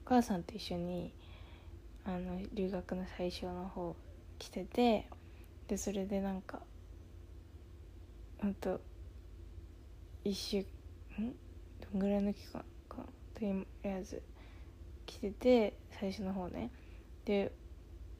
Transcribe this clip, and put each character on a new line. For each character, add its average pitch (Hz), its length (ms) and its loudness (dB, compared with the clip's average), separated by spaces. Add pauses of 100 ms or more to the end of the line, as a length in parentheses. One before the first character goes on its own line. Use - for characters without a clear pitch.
お - 40 2
母 - 120 12
さ 190 160 6
ん 170 60 0
と - 120 -8
一 196 60 -4
緒 - 160 0
に、 175 360 0 (920)
あ 185 120 0
の、 180 220 -2 (140)
留 185 160 4
学 185 260 0
の 185 100 0 (120)
最 180 140 2
初 185 160 -2
の 180 200 -2
方 175 300 -2 (420)
来 - 80 -10
て - 160 -2
て、 233 460 6 (580)
で、 196 100 2
そ 196 140 0
れ 196 140 2
で 196 160 2
な 196 100 2
ん 190 100 0
か、 - 200 -8 (1800)
ほ 202 60 4
ん 196 60 4
と、 185 260 0 (1400)
一 208 100 4
週、 196 260 2
ん？ 190 60 0 (1160)
ど - 160 -2
ん - 20 4
ぐ 196 80 6
ら 202 120 8
い - 20 6
の 202 120 6
期 - 120 -10
間 - 180 -6 (240)
か。 233 180 -8 (280)
と - 80 -4
り 190 260 2 (160)
あ 196 140 0
え 185 60 -2
ず - 200 -6 (800)
来 - 120 -10
て 196 140 0
て、 240 420 10 (260)
最 196 120 2
初 202 120 -2
の 190 80 2
方 185 160 0
ね。 - 240 -2 (540)
で、 202 280 6 (680)